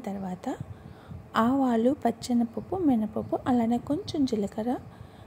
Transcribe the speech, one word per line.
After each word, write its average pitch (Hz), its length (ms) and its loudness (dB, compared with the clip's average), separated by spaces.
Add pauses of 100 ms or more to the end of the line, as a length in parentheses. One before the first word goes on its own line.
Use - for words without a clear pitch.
తర్వాత 190 400 -8 (960)
ఆవాలు, 247 480 4 (140)
పచ్చెనపప్పు, 233 720 0 (100)
మినపప్పు, 220 500 2 (140)
అలానే 240 280 4 (120)
కొంచెం 320 300 -2 (100)
జీలకర్ర, 220 480 -2 (480)